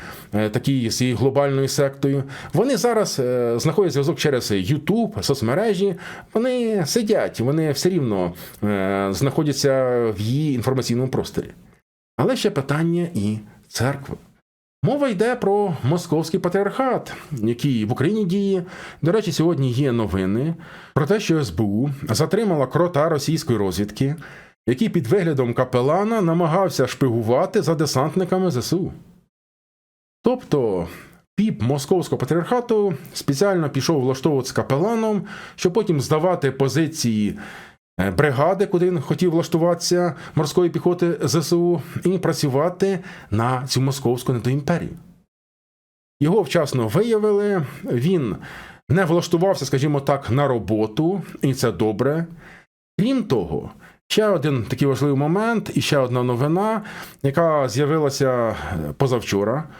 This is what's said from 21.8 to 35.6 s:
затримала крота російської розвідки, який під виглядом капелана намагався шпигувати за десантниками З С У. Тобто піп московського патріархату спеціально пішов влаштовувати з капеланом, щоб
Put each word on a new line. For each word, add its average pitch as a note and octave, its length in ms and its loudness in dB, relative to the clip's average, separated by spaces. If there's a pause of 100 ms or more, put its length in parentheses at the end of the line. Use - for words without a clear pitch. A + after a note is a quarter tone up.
затримала D#3 580 0
крота E3+ 420 2
російської D3+ 500 0
розвідки, G2+ 560 -2 (520)
який C3 220 0
під B2+ 180 0
виглядом C#3 460 2
капелана D#3+ 680 2
намагався E3 640 2
шпигувати B2 760 2
за D#3+ 140 0
десантниками E3 760 0
З B2+ 60 -2
С A#2+ 160 -2
У. D#3+ 180 -2 (1300)
Тобто B2 640 0 (480)
піп G#3+ 260 0
московського C#3 580 0
патріархату G3+ 760 0 (200)
спеціально E3 560 0
пішов C#3 320 0
влаштовувати C3 460 0
з - 40 -10
капеланом, G#3 680 0 (340)
щоб F3 180 0